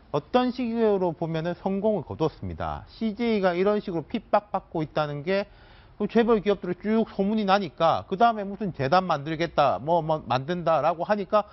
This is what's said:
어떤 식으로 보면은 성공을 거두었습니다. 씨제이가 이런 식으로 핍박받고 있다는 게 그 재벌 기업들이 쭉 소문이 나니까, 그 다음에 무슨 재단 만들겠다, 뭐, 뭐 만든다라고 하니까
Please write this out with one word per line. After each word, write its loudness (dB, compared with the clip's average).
어떤 0
식으로 0
보면은 -4
성공을 -2
거두었습니다. -6
씨제이가 -2
이런 0
식으로 -6
핍박받고 -4
있다는 -4
게 -2
그 -4
재벌 4
기업들이 -2
쭉 0
소문이 0
나니까, 2
그 -4
다음에 4
무슨 -6
재단 2
만들겠다, 0
뭐, 0
뭐 -2
만든다라고 0
하니까 0